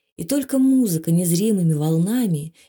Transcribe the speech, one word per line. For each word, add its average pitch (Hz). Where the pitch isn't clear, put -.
и -
только 269
музыка 247
незримыми 175
волнами 165